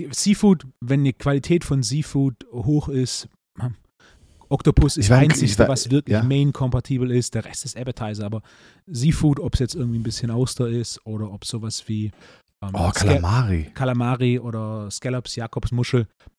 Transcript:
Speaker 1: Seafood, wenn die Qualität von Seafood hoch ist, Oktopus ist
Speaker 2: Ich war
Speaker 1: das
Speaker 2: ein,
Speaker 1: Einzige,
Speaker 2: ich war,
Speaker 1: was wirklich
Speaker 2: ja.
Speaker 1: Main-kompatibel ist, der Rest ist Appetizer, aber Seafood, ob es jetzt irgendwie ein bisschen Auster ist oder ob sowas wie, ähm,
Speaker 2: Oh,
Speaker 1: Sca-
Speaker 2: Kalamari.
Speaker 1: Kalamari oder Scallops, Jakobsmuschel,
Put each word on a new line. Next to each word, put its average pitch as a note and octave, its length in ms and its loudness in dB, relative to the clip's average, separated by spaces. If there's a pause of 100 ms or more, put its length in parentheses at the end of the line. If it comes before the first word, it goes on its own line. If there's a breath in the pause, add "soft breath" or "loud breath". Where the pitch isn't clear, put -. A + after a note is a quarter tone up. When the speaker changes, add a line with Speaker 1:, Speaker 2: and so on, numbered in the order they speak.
(100)
Speaker 1:
Seafood, F#3+ 560 4 (140)
wenn C#3 240 2
die C3+ 80 4
Qualität C#3+ 500 0
von C3+ 220 0
Seafood C#3 500 0 (180)
hoch C3+ 360 0
ist, C3 400 -4 (1200 soft breath)
Oktopus - 480 2
ist C3+ 100 2
Speaker 2:
Ich G#2 40 6
war B2 80 8
Speaker 1:
das C#3 60 6
Speaker 2:
ein, D#3 60 6
Speaker 1:
Einzige, C3+ 220 4
Speaker 2:
ich G2+ 80 0
war, A2+ 80 6
Speaker 1:
was B2+ 220 -2
wirklich C#3 240 2
Speaker 2:
ja. A2 100 2
Speaker 1:
Main-kompatibel B2+ 880 0
ist, B2 240 0
der A2+ 80 -4
Rest - 200 -12
ist - 120 -12
Appetizer, A2 500 -8
aber G#2+ 160 -6 (480 soft breath)
Seafood, D3 480 2
ob E3+ 160 -4
es - 60 0
jetzt B2 160 -4
irgendwie A#2+ 240 -4
ein - 20 -4
bisschen A#2 300 -6
Auster B2 360 -2
ist A#2 380 -6
oder G#2+ 260 -8
ob G2+ 120 -14
sowas A2 420 -8
wie, G#2+ 200 -4 (540 soft breath)
ähm, G2 120 -8
Speaker 2:
Oh, F#2+ 180 0
Speaker 1:
Sca- - 160 0
Speaker 2:
Kalamari. F#2 680 2
Speaker 1:
Kalamari B2 680 0
oder A2 500 -8
Scallops, B2 460 -8
Jakobsmuschel, A#2+ 720 -2 (300 soft breath)